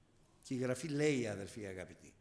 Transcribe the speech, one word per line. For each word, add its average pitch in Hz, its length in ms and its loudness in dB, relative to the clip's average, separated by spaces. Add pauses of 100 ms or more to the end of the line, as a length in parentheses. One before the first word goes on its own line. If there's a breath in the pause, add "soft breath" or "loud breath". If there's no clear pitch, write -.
(420)
Και - 120 -4
η - 20 0
Γραφή 127 320 0
λέει, 143 400 4
αδελφοί 101 380 -6
αγαπητοί 92 540 -10